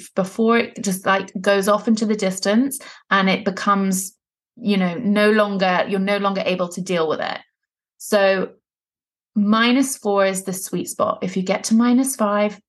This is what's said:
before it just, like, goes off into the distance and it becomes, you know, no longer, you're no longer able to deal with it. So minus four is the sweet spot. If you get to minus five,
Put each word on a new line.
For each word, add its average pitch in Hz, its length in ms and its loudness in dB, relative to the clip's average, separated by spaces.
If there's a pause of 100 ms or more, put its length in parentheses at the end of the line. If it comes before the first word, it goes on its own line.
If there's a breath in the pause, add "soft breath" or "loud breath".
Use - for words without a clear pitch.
(180)
before 226 400 0
it - 260 -4
just, 190 220 -4
like, 196 340 0
goes 202 300 2
off 208 180 2
into 226 200 2
the 208 100 0
distance 208 600 0 (320 loud breath)
and 190 180 2
it 190 160 0
becomes, 190 720 -2 (400)
you 202 220 -2
know, 180 160 0
no 208 380 2
longer, 196 540 2
you're 196 140 -2
no 202 160 0
longer 196 300 -2
able 180 220 -2
to 180 120 -10
deal 175 260 -2
with 151 140 -4
it. - 200 -6 (580)
So 196 540 0 (840)
minus 233 640 2
four 196 260 2
is 190 200 -2
the 185 100 -6
sweet - 340 -6
spot. - 320 -2
If 185 160 -4
you 190 60 -2
get 185 220 -2
to 226 100 2
minus 247 420 2
five, 208 420 0 (100)